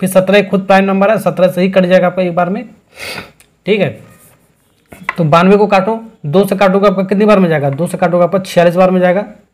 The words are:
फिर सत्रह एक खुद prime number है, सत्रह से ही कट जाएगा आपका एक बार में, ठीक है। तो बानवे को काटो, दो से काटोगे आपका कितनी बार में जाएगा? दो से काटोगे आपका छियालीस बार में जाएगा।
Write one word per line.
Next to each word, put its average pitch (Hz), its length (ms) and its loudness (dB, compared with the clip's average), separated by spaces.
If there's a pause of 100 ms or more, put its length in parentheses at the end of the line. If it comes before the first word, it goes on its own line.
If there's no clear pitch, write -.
फिर 190 80 -2
सत्रह 190 300 2
एक 196 120 0
खुद 190 160 -2
prime 196 180 2
number 196 260 0
है, 220 100 0
सत्रह 175 280 0
से 180 140 -2
ही 190 80 0
कट 190 160 2
जाएगा 180 200 2
आपका 180 160 -4
एक 175 120 -4
बार 175 160 -2
में, 226 140 -8 (1000)
ठीक 147 140 0
है। 151 100 -2 (1300)
तो 175 80 -2
बानवे 175 300 4
को 202 100 2
काटो, 202 340 -2 (260)
दो 185 200 0
से 196 100 -4
काटोगे 196 320 2
आपका 190 160 0
कितनी 196 200 0
बार 208 160 4
में 185 80 2
जाएगा? 143 220 -2
दो 143 160 -4
से 175 120 -8
काटोगे 175 260 0
आपका 185 160 -2
छियालीस 175 360 0
बार 185 140 4
में 185 100 0
जाएगा। 180 260 0 (280)